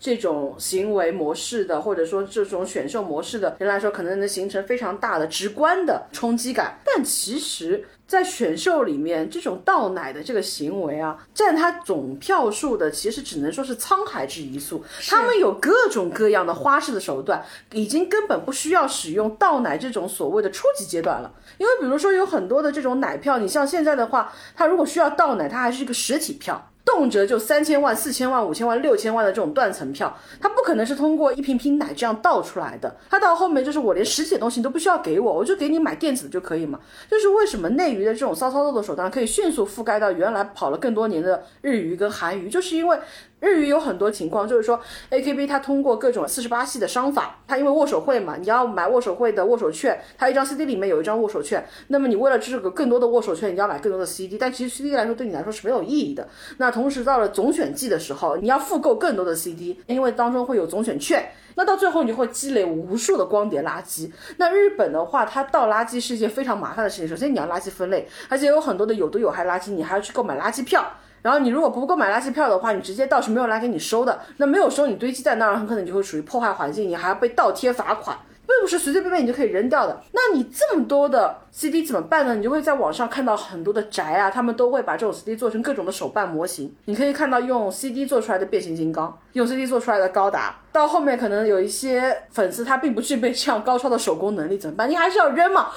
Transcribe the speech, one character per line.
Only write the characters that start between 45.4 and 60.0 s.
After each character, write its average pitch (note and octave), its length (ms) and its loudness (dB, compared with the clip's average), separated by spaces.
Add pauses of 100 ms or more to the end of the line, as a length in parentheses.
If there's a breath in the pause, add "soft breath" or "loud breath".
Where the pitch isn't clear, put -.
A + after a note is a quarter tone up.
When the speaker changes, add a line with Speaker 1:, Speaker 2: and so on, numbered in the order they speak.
Speaker 1:
它 C#4 120 0
通 C#4 220 0
过 C4 140 4
各 A#3+ 160 2
种 F3+ 160 -2
四 - 140 -6
十 A#3 80 -6
八 A#3+ 160 0
系 - 120 -8
的 G3+ 80 0
商 B3+ 280 -2
法， A3+ 240 -2 (100)
它 C4+ 100 -2
因 C#4 60 0
为 C#4 80 4
握 C#4+ 160 4
手 A3+ 140 0
会 B3+ 180 2
嘛， D#3 160 -6
你 F3+ 120 -6
要 A#3+ 200 4
买 F#3 200 -2
握 B3 120 4
手 G3+ 160 -2
会 A#3 160 2
的 G3 140 0
握 A#3 120 4
手 F3 140 0
券， A3 260 -2 (200 loud breath)
它 C4 120 2
一 B3+ 40 0
张 C4+ 120 2
C C#4 120 -6
D D#4 80 -2
里 C4 100 -2
面 F#3+ 140 -2
有 D#3+ 120 2
一 E3 40 -4
张 A3 160 0
握 G#3 80 0
手 D#3 120 -4
券， - 240 -2 (220 loud breath)
那 C#4 100 2
么 C4+ 120 2
你 G3+ 80 2
为 C4 120 4
了 B3 80 4
这 A#3+ 220 -2
个 F#3 100 -2
更 B3 200 0
多 B3 100 4
的 A#3+ 80 4
握 A#3 140 4
手 G#3 120 -2
券， F3+ 200 -2
你 F3+ 40 -2
要 G3+ 80 2
买 F3+ 140 -4
更 G#3 100 -2
多 F#3 80 -2
的 F#3 80 -2
C F#3 220 -8
D， G3+ 100 -10
但 B3+ 140 0
其 B3+ 160 -6
实 A#3+ 80 -8
C C4+ 80 -10
D C#4+ 100 -2
来 A#3 120 2
说 A3+ 100 -2
对 B3 100 -6
你 G#3 60 -4
来 D3 100 -6
说 G3 80 -6
是 G#3+ 160 -10
没 A3+ 60 0
有 A#3 100 0
意 C4 160 -2
义 E3+ 160 -2
的。 - 140 -10 (300 loud breath)
那 B3+ 120 2
同 B3+ 220 0
时 C4 100 -6
到 B3 180 2
了 G#3 100 2
总 A3 220 0
选 D3 220 -2
季 B3+ 140 -6
的 F3 100 0
时 C#3+ 160 -6
候， D3+ 220 -2
你 G3+ 140 -2
要 C4+ 100 4
复 D4+ 180 -2
购 B3 160 4
更 B3 220 0
多 F#3 80 0
的 E3+ 100 -2
C E3 200 -6
D， F3 340 -10
因 B3+ 140 -2